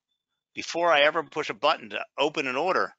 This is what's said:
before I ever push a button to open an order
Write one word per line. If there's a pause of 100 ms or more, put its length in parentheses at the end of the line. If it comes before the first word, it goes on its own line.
(540)
before
I
ever
push
a
button
to (140)
open
an
order